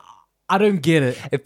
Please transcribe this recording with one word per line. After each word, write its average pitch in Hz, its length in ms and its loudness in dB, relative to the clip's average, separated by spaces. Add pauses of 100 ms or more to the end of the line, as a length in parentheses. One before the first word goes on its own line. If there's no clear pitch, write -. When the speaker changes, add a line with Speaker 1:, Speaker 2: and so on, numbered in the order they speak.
(460)
Speaker 1:
I 190 120 0
don't 196 240 0
get 160 200 2
it. 127 160 -2 (140)
Speaker 2:
If, 139 140 -2